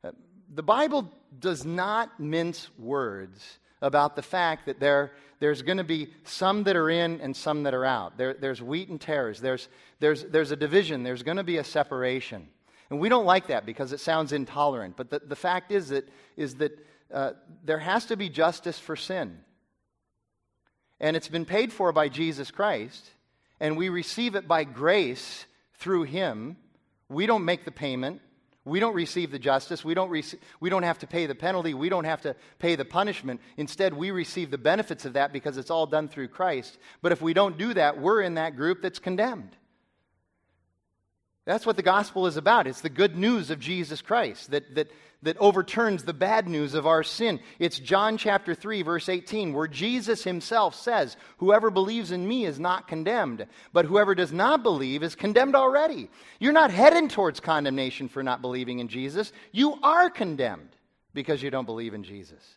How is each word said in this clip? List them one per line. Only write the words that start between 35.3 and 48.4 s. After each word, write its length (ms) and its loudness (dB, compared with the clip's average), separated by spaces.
because 240 -6
it's 140 -8
all 160 2
done 220 0
through 180 -10
Christ. 500 -4
But 100 2
if 120 0
we 100 0
don't 240 4
do 160 -2
that, 260 2
we're 220 4
in 140 -2
that 200 -4
group 280 -2
that's 160 -6
condemned. 580 -4
That's 200 -2
what 100 2
the 80 -4
gospel 420 4
is 120 0
about. 300 6
It's 120 -8
the 80 -6
good 300 2
news 320 2
of 100 -4
Jesus 420 -6
Christ 500 -2
that, 240 -4
that, 140 0
that 160 -2
overturns 640 2
the 80 -4
bad 340 2
news 260 -2
of 140 0
our 160 6
sin. 380 -2
It's 200 -2
John 380 2
chapter 380 0